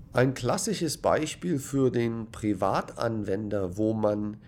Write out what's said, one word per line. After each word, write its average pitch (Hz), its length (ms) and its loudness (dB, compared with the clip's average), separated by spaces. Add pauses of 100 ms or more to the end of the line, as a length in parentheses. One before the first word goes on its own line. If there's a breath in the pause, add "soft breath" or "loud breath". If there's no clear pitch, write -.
(140)
Ein 127 200 4
klassisches 156 640 -2
Beispiel 151 600 0
für 131 320 2
den 113 420 -2
Privatanwender, 101 1500 -2
wo 110 160 2
man 107 440 0 (100)